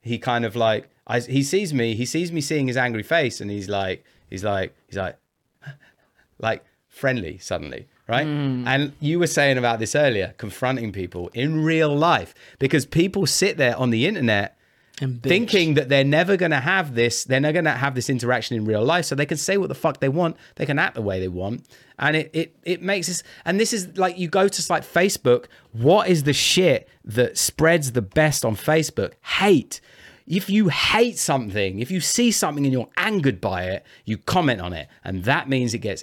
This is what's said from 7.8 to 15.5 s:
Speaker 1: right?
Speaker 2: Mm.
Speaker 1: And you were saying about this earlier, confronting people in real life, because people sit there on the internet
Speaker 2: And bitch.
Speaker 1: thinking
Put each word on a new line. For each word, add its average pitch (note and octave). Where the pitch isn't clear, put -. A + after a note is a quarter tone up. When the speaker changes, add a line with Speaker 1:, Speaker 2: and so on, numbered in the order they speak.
Speaker 1:
right? C3
Speaker 2:
Mm. C#3
Speaker 1:
And C#3
you D#3
were F3
saying C#3+
about A#2+
this A2
earlier, B2
confronting A#2
people F2+
in D#3
real D#3+
life, D3
because C3+
people F#3
sit -
there C3
on B2+
the A#2
internet A2+
Speaker 2:
And C3
bitch. B2+
Speaker 1:
thinking F3